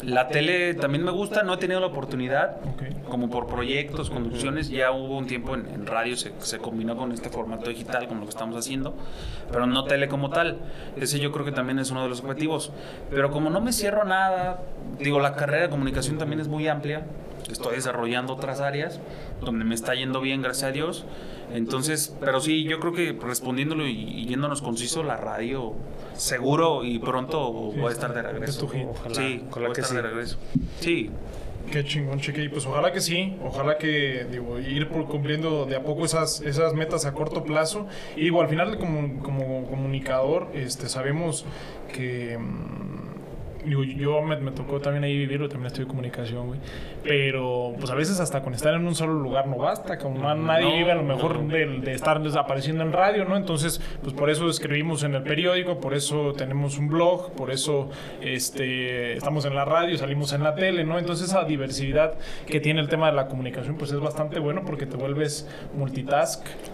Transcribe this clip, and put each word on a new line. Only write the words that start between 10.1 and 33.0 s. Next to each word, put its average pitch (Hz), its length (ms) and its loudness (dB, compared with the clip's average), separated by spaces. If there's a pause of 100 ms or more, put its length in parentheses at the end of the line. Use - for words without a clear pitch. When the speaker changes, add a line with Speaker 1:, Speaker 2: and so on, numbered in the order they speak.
Speaker 1:
tal. 170 300 2 (420)
Ese 143 180 0
yo 143 140 0
creo 147 140 -2
que 143 60 -2
también 131 260 0
es 131 120 -2
uno 131 120 -2
de 127 80 0
los 123 100 -6
objetivos. 147 520 -2 (360)
Pero 139 220 4
como 151 180 2
no 190 140 2
me 247 100 2
cierro 208 300 2
a - 20 4
nada, 185 560 2 (380)
digo, 143 220 4
la 139 140 4
carrera 147 280 2
de 175 80 2
comunicación 135 480 0
también 156 220 -2
es 151 80 -2
muy 151 200 0
amplia. 147 380 -2 (440)
Estoy 123 260 -2
desarrollando 123 580 0
otras 135 260 -4
áreas 143 400 -2 (400)
donde 113 240 0
me 113 100 2
está 113 200 0
yendo 131 260 0
bien, 135 220 0
gracias 131 260 0
a 135 40 -2
Dios. 156 340 -2 (460)
Entonces, 131 680 0
pero 131 200 2
sí, 156 220 2
yo 160 160 0
creo 170 140 -2
que 170 340 0
respondiéndolo 135 580 0
y, 135 60 0
y 110 360 -6
yéndonos 139 360 0
conciso, 120 400 -2
la 131 140 0
radio 113 560 -4 (420)
seguro 139 680 4
y 120 160 0
pronto 127 720 0
Speaker 2:
Sí, 139 80 -2
Speaker 1:
voy 117 80 4
a 120 40 2
estar 120 220 -2
de 120 60 -2
Speaker 2:
es 110 60 -2
Speaker 1:
regreso. 110 340 -2
Speaker 2:
tu 139 80 -2
hit. 135 200 -4
Speaker 3:
Ojalá, 117 280 -6
Speaker 1:
Sí, 131 340 0
Speaker 3:
ojalá 120 160 -2
Speaker 1:
voy 120 60 0
a - 20 -4
Speaker 3:
que 131 60 -2
Speaker 1:
estar 127 160 0
de 120 60 0
Speaker 3:
sí. 113 60 -2
Speaker 1:
regreso. 117 300 -2 (400)
Sí. 160 320 0 (600)
Speaker 2:
Qué 147 120 2
chingón, 139 360 -2
Cheque. 147 240 -2
Y 143 60 -2
pues 139 160 -4
ojalá 151 260 2
que 185 80 -2